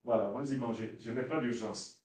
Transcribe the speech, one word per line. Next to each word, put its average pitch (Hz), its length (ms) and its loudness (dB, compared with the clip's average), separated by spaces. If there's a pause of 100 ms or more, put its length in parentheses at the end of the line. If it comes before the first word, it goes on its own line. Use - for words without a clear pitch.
Voilà, 101 260 4
vas-y 135 260 0
manger. 110 480 -2
Je 117 60 -6
n'ai 127 120 0
pas 147 180 0
d'urgence. 110 640 -4